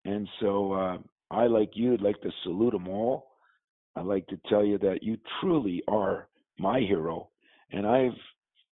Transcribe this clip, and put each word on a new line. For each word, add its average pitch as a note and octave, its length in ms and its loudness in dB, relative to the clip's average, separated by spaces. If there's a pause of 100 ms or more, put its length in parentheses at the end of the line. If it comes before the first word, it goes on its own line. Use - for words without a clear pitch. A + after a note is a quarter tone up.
And G2+ 240 -4 (100)
so, G2 360 0
uh, F#2 240 -2 (320)
I, A2+ 160 2
like A2+ 260 4
you, A#2+ 200 0
would G#2 100 0
like G#2 180 2
to F#2+ 100 -8 (120)
salute G#2+ 320 0
'em F2+ 140 -4
all. A2 420 -4 (680)
I'd E2 100 -6
like G2 200 0
to F#2+ 220 -10
tell G#2 160 4
you G#2 140 2
that F#2 260 0
you A2+ 120 -4 (240)
truly B2+ 460 0
are G2+ 420 0 (300)
my A#2 220 2
hero. E2 480 -2 (420)
And G2+ 160 -4
I've, B2 320 4 (540)